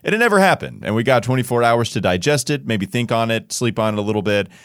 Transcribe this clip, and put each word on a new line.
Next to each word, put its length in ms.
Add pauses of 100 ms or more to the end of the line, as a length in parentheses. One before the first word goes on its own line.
And 120
it 40
never 200
happened. 460
And 100
we 80
got 180
twenty-four 420
hours 280
to 100
digest 480
it, 160
maybe 200
think 260
on 180
it, 220
sleep 260
on 160
it 60
a 40
little 180
bit. 260 (180)